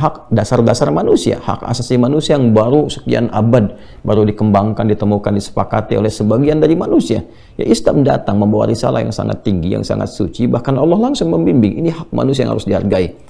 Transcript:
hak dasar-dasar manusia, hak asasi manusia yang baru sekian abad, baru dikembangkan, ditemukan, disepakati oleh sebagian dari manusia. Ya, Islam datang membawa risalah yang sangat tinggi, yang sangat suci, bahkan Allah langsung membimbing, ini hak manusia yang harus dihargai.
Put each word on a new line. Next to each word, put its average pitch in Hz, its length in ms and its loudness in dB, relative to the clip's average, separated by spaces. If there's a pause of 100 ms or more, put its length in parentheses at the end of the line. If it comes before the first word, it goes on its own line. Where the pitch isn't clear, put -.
hak - 240 -6
dasar-dasar 120 640 2
manusia, 180 480 0
hak - 240 -8
asasi 120 320 -4
manusia 147 400 2
yang 123 160 2
baru 117 400 4
sekian 117 400 -2
abad, 107 400 2 (320)
baru 107 240 2
dikembangkan, 104 640 0
ditemukan, 104 400 0
disepakati 104 640 -2
oleh 104 160 0
sebagian 139 480 0
dari 156 160 4
manusia. - 480 0 (320)
Ya, - 80 -4
Islam - 400 2
datang 135 320 0
membawa 107 320 2
risalah 117 320 -2
yang 113 160 -4
sangat 107 320 -4
tinggi, 95 320 -2
yang 104 80 -6
sangat 101 240 -4
suci, - 320 -4
bahkan 123 320 -2
Allah 165 240 2
langsung 233 320 -2
membimbing, 165 480 2
ini 165 80 -2
hak 165 240 -6
manusia 127 320 0
yang 113 160 -2
harus - 80 -8
dihargai. 98 480 -2 (140)